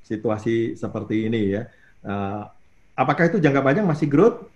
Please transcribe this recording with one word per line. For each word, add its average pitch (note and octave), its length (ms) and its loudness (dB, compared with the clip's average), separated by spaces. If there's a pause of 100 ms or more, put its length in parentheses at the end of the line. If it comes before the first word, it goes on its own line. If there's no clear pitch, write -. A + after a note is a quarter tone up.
situasi A2+ 720 -2
seperti A2 560 -4
ini G2+ 240 0
ya. A2+ 80 -4 (400)
Eh, G2+ 400 -6 (560)
apakah D3+ 320 2
itu G#3+ 80 0
jangka C#3 240 4
panjang E3+ 240 2
masih D3+ 240 0
growth? G3+ 440 4